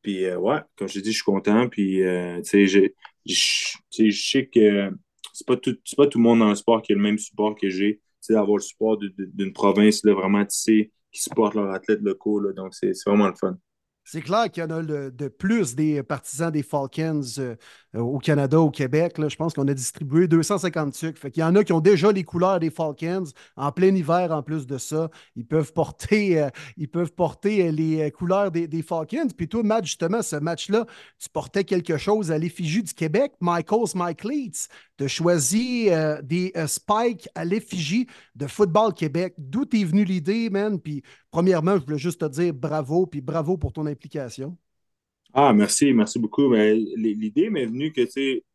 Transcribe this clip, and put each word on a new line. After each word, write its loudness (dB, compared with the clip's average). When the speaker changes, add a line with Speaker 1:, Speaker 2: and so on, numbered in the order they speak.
Speaker 1:
Puis, -4
euh, -2
ouais, 0
comme -6
je -10
t'ai -6
dit, -4
je -2
suis -6
content. 2
Puis, 0
euh, -2
tu -12
sais, 6
j'ai, 4
je, -6
tu 2
sais, 4
je -4
sais 2
que 4
c'est -14
pas 2
tout, -4
c'est -8
pas 8
tout 0
le 6
monde 6
dans 6
le 2
sport 2
qui 0
a 4
le 0
même 2
support -4
que -4
j'ai. -2
Tu -20
sais, -2
d'avoir 2
le -4
support -2
de, -8
de, -8
d'une -6
province, 4
là, 8
vraiment 2
tissée, 0
qui -12
supporte 0
leurs -2
athlètes -2
locaux, -2
là. -4
Donc, -12
c'est, -4
c'est -6
vraiment 4
le -4
fun. -4
Speaker 2:
C'est -10
clair -2
qu'il -8
y -6
en -8
a -4
le, -8
de -10
plus -2
des 0
partisans -6
des -2
Falcons, -4
euh, -8
euh, -4
au -4
Canada, 2
au 4
Québec, -2
là. -2
Je -10
pense -4
qu'on -2
a 0
distribué 0
deux 4
cent -2
cinquante -4
sucres. -8
Fait -12
qu'il -4
y 2
en 4
a 6
qui 0
ont 4
déjà 4
les 0
couleurs 0
des -2
Falcons -6
en -4
plein 4
hiver, 0
en -2
plus -6
de -8
ça. -4
Ils -12
peuvent -2
porter, 0
euh, 0
ils -8
peuvent -4
porter, 0
euh, 0
les, 0
euh, -2
couleurs 0
des, -4
des -4
Falcons. -4
Puis -6
toi, -2
Matt, 0
justement, -4
ce -6
match-là, -4
tu -16
portais -4
quelque -2
chose 0
à 0
l'effigie -2
du -10
Québec, -2
Michaels, -2
Mike -4
Leeds. -6
T'as -4
choisi, 0
euh, 0
des, -4
euh, -4
spikes -2
à -6
l'effigie -2
de -8
Football 2
Québec. -4
D'où -4
t'es 0
venue 2
l'idée, -2
man ? -2
Puis -10
premièrement, 2
je -4
voulais -4
juste -6
te -2
dire -2
bravo, -2
puis -10
bravo -4
pour -6
ton -6
implication. -10
Speaker 1:
Ah, 6
merci, 4
merci 2
beaucoup. 2
Mais 6
l-, 0
l'idée 0
m'est -2
venue -4
que, -2
tu 0
sais -4